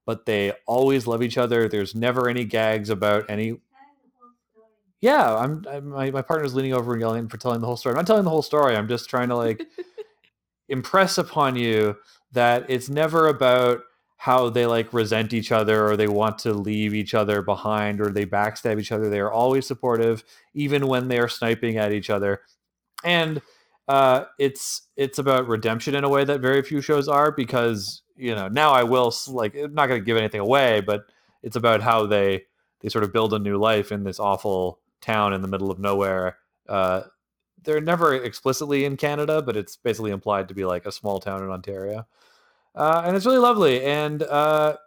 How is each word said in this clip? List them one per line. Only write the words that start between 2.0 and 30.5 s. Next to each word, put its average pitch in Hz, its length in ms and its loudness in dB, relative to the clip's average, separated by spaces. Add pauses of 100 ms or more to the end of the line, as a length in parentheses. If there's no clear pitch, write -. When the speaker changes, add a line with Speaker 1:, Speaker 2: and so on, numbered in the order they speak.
Speaker 1:
any 123 160 -4
gags 110 420 -2
about 104 400 0
any 110 320 -6 (1400)
Yeah, 196 360 4
I'm, 151 340 -4
I'm, 143 200 -12
my, 135 200 -4
my 135 120 -4
partner's 151 320 -4
leaning 135 180 -2
over 123 200 -2
and 113 80 -2
yelling 113 280 -2
for 117 80 -12
telling 117 240 -4
the 117 60 -4
whole 120 100 -4
story. 120 160 -2
I'm - 60 0
not 185 80 -2
telling 214 180 4
the 170 60 2
whole 156 120 0
story. 139 340 2
I'm 107 120 -2
just 120 220 -4
trying 123 180 -2
to, 123 80 -2
like, 117 260 -2 (540)
Speaker 2:
<laughs> - 520 -20
Speaker 1:
impress 180 500 0
upon 143 380 0
you 110 400 2 (360)
that 120 360 2
it's 127 200 -2
never 156 400 2
about 123 520 4 (360)
how 127 320 2
they, 120 180 2
like, 117 260 0
resent 110 420 0
each 110 180 -2
other 107 340 4
or 107 100 2
they 104 120 2
want 104 300 0
to 113 160 -2
leave 107 400 -2
each 104 200 -4
other 104 280 2
behind 104 580 -2
or 104 100 0
they 101 140 -2
backstab 104 560 -2
each 98 100 -10
other. 107 200 -2
They 101 100 -2
are 104 100 -2
always 127 360 2
supportive, 117 580 0 (300)
even 143 320 0
when 127 220 0
they 123 100 0
are 120 100 2
sniping 117 480 -2
at 104 160 0
each 101 180 -4
other. 98 300 0 (640)
And, 160 380 0 (460)
uh, 135 360 4 (140)
it's, - 580 -4
it's 139 220 -4
about 131 280 2
redemption 113 480 -2
in 139 100 0
a 139 40 2
way 139 160 4
that 139 160 -2
very 135 220 2
few 143 180 -4
shows 143 260 0
are 147 240 4
because, 117 720 -2 (140)
you 120 180 -4
know, 95 140 -6
now 143 240 4
I 127 100 6
will 123 260 4
s-, - 200 -6
like, 120 260 -4
I'm 147 200 -8
not 151 140 2
gonna 123 120 0
give 113 160 0
anything 110 240 -2
away, 117 400 4